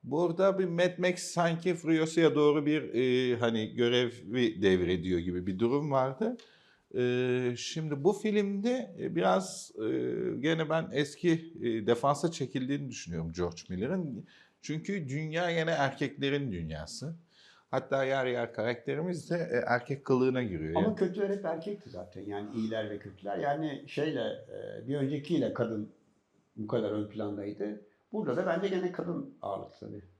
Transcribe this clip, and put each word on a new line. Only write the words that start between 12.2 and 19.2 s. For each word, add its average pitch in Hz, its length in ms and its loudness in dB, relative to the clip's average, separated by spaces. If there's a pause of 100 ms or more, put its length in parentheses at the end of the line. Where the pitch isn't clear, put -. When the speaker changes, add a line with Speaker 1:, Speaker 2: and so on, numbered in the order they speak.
Speaker 1:
çekildiğini 139 580 -4
düşünüyorum 82 440 -6
George 85 360 -2
Miller'ın. 127 580 -4 (360)
Çünkü 160 460 -6
dünya 156 440 -2
gene 165 180 0
erkeklerin 139 840 0
dünyası. 80 600 -8 (560)
Hatta 135 340 0
yer 131 220 0
yer 120 260 -2
karakterimiz 139 760 -4